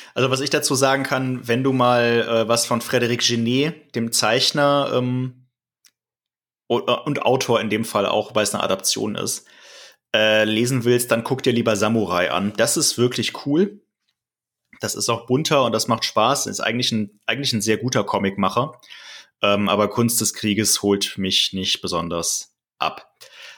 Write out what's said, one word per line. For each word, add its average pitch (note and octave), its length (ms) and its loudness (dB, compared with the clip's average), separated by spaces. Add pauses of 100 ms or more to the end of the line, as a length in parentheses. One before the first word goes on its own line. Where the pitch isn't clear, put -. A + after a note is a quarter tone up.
(160)
Also B2 160 0
was C3 100 -2
ich C#3 80 -4
dazu D3 240 0
sagen C3+ 300 2
kann, C3 440 -4
wenn A#2+ 160 0
du C3+ 100 2
mal, A#2+ 540 4
äh, A2+ 200 0
was A#2 180 2
von A#2 160 -2
Frédéric A#2+ 460 0
Genet, B2 680 -2
dem A#2 160 -4
Zeichner, C#3 840 2
ähm, B2+ 500 -4 (1200)
o-, A#2 100 2
äh, B2 260 0
und C#3+ 180 -4
Autor A#2+ 380 2
in G#2+ 80 -2
dem A2 160 0
Fall G2+ 220 0
auch, - 260 -2
weil G#2+ 100 2
es - 120 -2
eine G2 80 -2
Adaption G2+ 520 -2
ist, - 300 -6 (680)
äh, G#2+ 300 4
lesen A#2 400 0
willst, B2 260 4
dann A2+ 120 2
guck C3 200 -2
dir B2+ 100 2
lieber A#2 220 2
Samurai F#2+ 560 0
an. G2 260 -2
Das A#2 200 2
ist - 200 0
wirklich B2 480 -2
cool. E3 340 0 (1000)
Das - 160 -6
ist - 140 -4
auch A2+ 180 -2
bunter C#3 380 2
und A2+ 80 0
das A2 140 0
macht A2+ 180 0
Spaß. B2 420 0
Ist G2+ 140 -8
eigentlich A#2+ 300 -2
ein, G#2+ 360 -4
eigentlich C3+ 260 -2
ein G#2+ 80 0
sehr G#2+ 160 2
guter A2+ 260 -2
Comicmacher. G2+ 760 -2 (640)
Ähm, G2+ 260 2
aber G2+ 220 2
Kunst A#2 320 0
des G#2+ 120 -2
Krieges G#2 500 0
holt G2+ 340 0
mich F#2+ 340 -2
nicht F#2+ 300 -4
besonders E2+ 720 -4 (240)
ab. - 340 -6 (440)